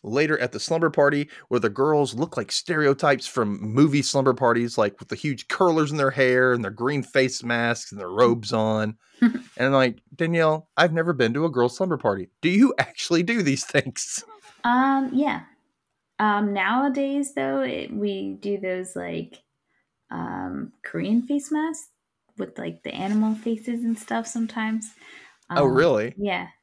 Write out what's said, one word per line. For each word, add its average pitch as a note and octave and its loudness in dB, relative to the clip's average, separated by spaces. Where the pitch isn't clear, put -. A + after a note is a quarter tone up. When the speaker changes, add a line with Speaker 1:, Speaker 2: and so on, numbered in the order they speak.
Speaker 1:
Later D3 0
at A#2+ -2
the G#2+ -10
slumber E3 0
party, D3 2
where B2 0
the G#2 2
girls C#3 0
look D3+ -4
like A2+ -6
stereotypes C#3+ 0
from G#2 -2
movie C#3 2
slumber C3 2
parties, A#2+ 0
like, G#2 0
with - -20
the G#2+ -6
huge C#3 -8
curlers D#3+ 2
in D3+ -4
their C3+ 2
hair B2+ 4
and A#2+ 0
their G2 -4
green B2 -2
face C3 0
masks A#2 -2
and G2+ -14
their F2+ -10
robes A#2 2
on. A2 0
Speaker 2:
<laughs> - -
Speaker 1:
And B2+ 2
I'm C3+ 2
like, C3 2
"Danielle, D#3+ 0
I've D#3+ 4
never E3 0
been A#2+ 2
to D3+ 0
a E3 0
girls' B2 2
slumber F#3 -2
party. G2 -2
Do E3+ 2
you G#3+ 6
actually E3+ 0
do A3+ 0
these C#3 0
things?" - -4
Speaker 2:
Um, C4+ 2
yeah. B3+ -2
Um, G#3 2
nowadays, C#4 0
though, C4+ -2
it, - -6
we G3 -4
do G3+ -6
those, F#3 -6
like, E3+ -10
um, - -8
Korean G3 -2
face C#4+ -4
masks D#4 -4
with, G3 -10
like, E3 -10
the - -10
animal G#3+ 0
faces A#3 -4
and A3+ -2
stuff A3+ -6
sometimes. A3 -4
Speaker 1:
Oh, C#3 4
Speaker 2:
Um, B2 4
Speaker 1:
really? B2+ 4
Speaker 2:
yeah. F3+ -4